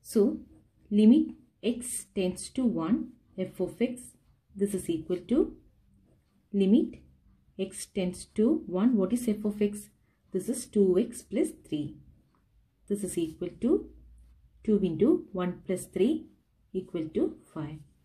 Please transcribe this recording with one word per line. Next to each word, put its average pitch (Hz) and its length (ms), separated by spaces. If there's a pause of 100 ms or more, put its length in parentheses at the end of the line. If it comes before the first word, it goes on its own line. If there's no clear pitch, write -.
So, 226 340 (540)
limit 220 440 (280)
x - 500
tends 185 360
to 262 140
one, 185 500 (260)
f 185 200
of - 220
x, 247 200 (540)
this 202 200
is 185 120
equal 170 300 (120)
to 277 260 (1000)
limit 202 460 (580)
x 190 300
tends 180 380 (100)
to 233 320
one. 196 280
What 196 180
is 247 140
f 208 160
of 208 180
x? 208 280 (420)
This 185 160
is - 200
two 190 320
x - 240
plus 277 260 (180)
three. 143 280 (920)
This 202 160
is 180 140
equal 170 320 (120)
to 285 280 (760)
two 214 200
into 190 480
one 180 340
plus 180 200
three 240 420 (440)
equal 175 440
to 285 220 (140)
five. 151 280 (260)